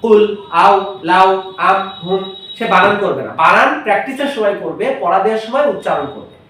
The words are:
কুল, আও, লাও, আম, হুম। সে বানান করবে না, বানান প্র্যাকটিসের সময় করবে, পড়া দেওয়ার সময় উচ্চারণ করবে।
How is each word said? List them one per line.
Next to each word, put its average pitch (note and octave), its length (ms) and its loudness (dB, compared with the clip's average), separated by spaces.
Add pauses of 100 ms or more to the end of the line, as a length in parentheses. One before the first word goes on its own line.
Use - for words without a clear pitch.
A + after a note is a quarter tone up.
কুল, G#3+ 340 4 (140)
আও, F#3+ 520 2
লাও, F#3+ 540 2
আম, F#3+ 500 -2
হুম। F#3+ 160 -2 (360)
সে A#3 60 -6
বানান G3 360 2
করবে F#3 220 -2
না, - 140 -10
বানান B3 460 2
প্র্যাকটিসের A3 460 -2
সময় G3+ 320 -2
করবে, A3 400 -4
পড়া F3 180 0
দেওয়ার A3 220 0
সময় A#3 300 -2
উচ্চারণ - 440 -4
করবে। - 360 -20